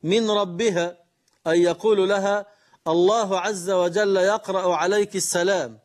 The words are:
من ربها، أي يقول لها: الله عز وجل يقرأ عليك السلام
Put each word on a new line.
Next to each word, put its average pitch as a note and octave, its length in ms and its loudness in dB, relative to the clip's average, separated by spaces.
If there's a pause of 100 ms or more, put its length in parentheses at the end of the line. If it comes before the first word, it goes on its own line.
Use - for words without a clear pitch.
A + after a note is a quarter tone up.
من G#3+ 280 0
ربها، F3+ 640 -2 (500)
أي E3 140 2
يقول F#3+ 480 2
لها: G3+ 360 0 (420)
الله F#3+ 520 2
عز F#3 300 -6
وجل F#3+ 480 0
يقرأ F#3+ 580 0
عليك G3+ 400 0
السلام E3+ 680 -2